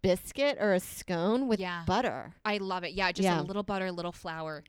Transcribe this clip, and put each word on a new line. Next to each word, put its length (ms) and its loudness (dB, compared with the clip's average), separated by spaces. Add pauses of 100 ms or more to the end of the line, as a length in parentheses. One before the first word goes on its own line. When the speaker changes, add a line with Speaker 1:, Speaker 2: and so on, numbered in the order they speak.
Speaker 1:
biscuit 580 2
or 140 4
a 80 6
scone 680 0
with 140 2
Speaker 2:
Yeah. 240 -4
Speaker 1:
butter. 480 0 (100)
Speaker 2:
I 140 0
love 260 -2
it. 100 -4
Yeah, 200 0
just 100 0
Speaker 1:
Yeah. 160 4
Speaker 2:
a 40 -2
little 200 -4
butter, 220 -2
a 80 -4
little 180 -4
flour. 580 -8